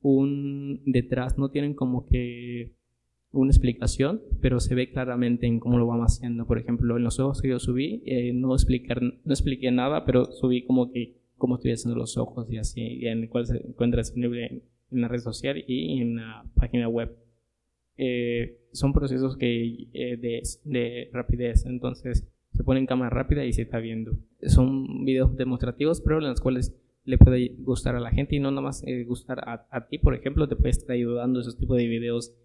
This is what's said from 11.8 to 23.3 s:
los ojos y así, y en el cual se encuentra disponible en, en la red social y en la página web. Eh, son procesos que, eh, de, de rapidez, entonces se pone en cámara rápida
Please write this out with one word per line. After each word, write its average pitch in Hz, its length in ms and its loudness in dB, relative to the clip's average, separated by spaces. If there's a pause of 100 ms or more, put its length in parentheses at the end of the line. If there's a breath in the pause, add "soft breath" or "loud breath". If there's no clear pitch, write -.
los 117 180 -6
ojos 117 360 -6
y 113 60 -6
así, 110 240 -6
y 120 260 -6
en 113 160 -2
el 113 40 -12
cual 120 180 -2
se 120 100 -2
encuentra 120 440 0
disponible 120 460 -4
en, 127 160 -12 (300)
en 127 80 0
la 117 80 0
red 120 100 -4
social 127 480 -6
y 135 340 -2
en 117 160 -2
la 113 280 -12 (100)
página 120 340 2
web. 117 280 -4 (800)
Eh, 120 640 -2 (120)
son 139 200 0
procesos 135 440 0
que, 117 560 -2
eh, 123 240 -6
de, 117 260 -6 (220)
de 120 480 -4
rapidez, 120 540 0
entonces 123 600 -6 (240)
se - 120 0
pone 131 160 2
en 135 60 0
cámara 127 240 0
rápida 131 340 0